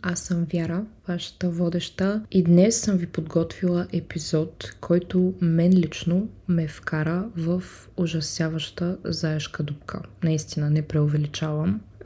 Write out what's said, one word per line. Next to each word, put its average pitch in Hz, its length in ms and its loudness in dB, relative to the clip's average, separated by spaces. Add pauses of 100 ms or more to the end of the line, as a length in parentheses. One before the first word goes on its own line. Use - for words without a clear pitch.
Аз 175 180 -2
съм 170 340 -2
Вяра, 170 320 -2 (220)
вашата 175 420 -4
водеща, 175 720 -2 (100)
и 185 120 6
днес 175 360 8
съм 196 180 0
ви 170 80 0
подготвила 170 880 -2
епизод, - 880 -4
който 180 600 2
мен 170 320 4
лично 175 560 2 (180)
ме 170 200 0
вкара 160 720 -4
в 175 260 0 (340)
ужасяваща 160 1080 -2
заешка 156 580 -4
дупка. - 380 -8 (220)
Наистина, 151 460 0
не 151 120 4
преувеличавам. 151 1000 0 (240)